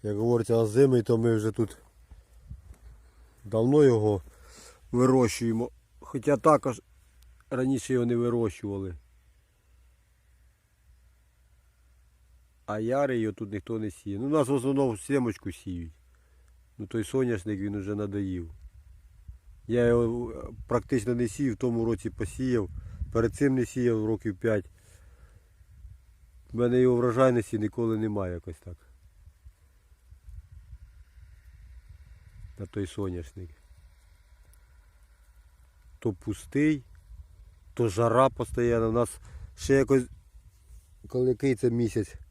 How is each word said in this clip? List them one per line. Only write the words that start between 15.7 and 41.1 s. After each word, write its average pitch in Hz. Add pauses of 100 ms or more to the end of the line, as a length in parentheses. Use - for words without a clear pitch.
Ну, 104
той 113
соняшник, 107
він 101
уже 101
надоїв. 98 (1160)
Я 120
його, 120
е, - (200)
практично 120
не 120
сіяв, 131
в -
тому 117
році 113
посіяв. 113 (420)
Перед 113
цим 139
не 123
сіяв 117
років 107
п'ять. 110 (1900)
У 110
мене 123
його 127
врожайності 120
ніколи 110
немає 101
якось 87
так. 87 (3750)
На 104
той 98
соняшник. 90 (2500)
То 110
пустий, 139 (880)
то 120
жара 117
постійна. 117
У 110
нас 117 (460)
ще -
якось... 135 (1040)
Коли 127